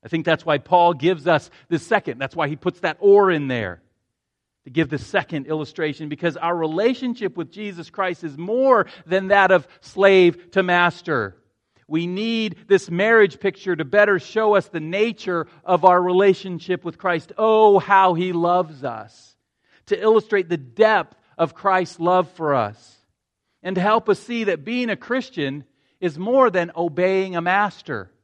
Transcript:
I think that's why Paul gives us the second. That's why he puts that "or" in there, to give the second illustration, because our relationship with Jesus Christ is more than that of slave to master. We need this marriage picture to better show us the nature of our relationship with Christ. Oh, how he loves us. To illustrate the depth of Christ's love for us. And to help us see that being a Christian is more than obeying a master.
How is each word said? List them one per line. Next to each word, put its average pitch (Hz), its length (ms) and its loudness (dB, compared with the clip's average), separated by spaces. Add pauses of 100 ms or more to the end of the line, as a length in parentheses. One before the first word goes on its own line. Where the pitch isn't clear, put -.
I 113 40 -18
think 160 160 -2
that's 160 220 2
why 151 120 2
Paul 175 360 2
gives 156 320 -2
us 160 240 0 (180)
the 170 120 -2
second. 151 400 -4
That's 135 160 -8
why 160 100 -2
he 143 100 -6
puts - 240 -8
that 160 200 -4
"or" 202 320 6
in 147 160 -2
there, 104 340 -6 (840)
to 139 60 -20
give 151 180 -2
the 147 100 -6
second 156 500 -6
illustration, 156 600 -8
because 160 280 -6
our 170 200 -4
relationship 226 800 -4
with 156 140 -10
Jesus 190 400 -14
Christ 185 320 -6
is 147 160 -12
more 226 480 0 (180)
than 190 240 -2
that 196 220 4
of 180 160 2 (140)
slave 185 720 2
to 190 100 0
master. 170 760 -2 (520)
We 165 180 -4
need 214 500 -4 (120)
this 190 220 2
marriage 208 480 2
picture 185 380 -4
to 156 80 -4
better 202 340 2
show 214 360 0
us 190 140 0
the 170 120 -8
nature 185 680 -4 (160)
of 175 220 0
our 180 160 6
relationship 180 840 0
with 165 120 -10
Christ. 170 400 -6
Oh, 220 420 4
how 190 360 4
he 180 180 -4
loves 170 500 -2
us. 113 540 -12 (500)
To - 140 -4
illustrate 208 480 2
the 170 80 -4
depth 160 580 -4 (220)
of 156 180 -4
Christ's 185 460 -4
love 180 300 0
for 151 240 -4
us. 110 420 -6 (680)
And 185 120 -8
to 185 80 -2
help 220 260 0
us 202 120 0
see 233 240 -8
that 165 200 -4
being 240 240 -4
a 196 80 -4
Christian 147 680 -8 (360)
is 160 180 -6
more 240 300 2
than 175 260 -2
obeying 185 640 -2
a 170 60 -4
master. 180 680 -4 (140)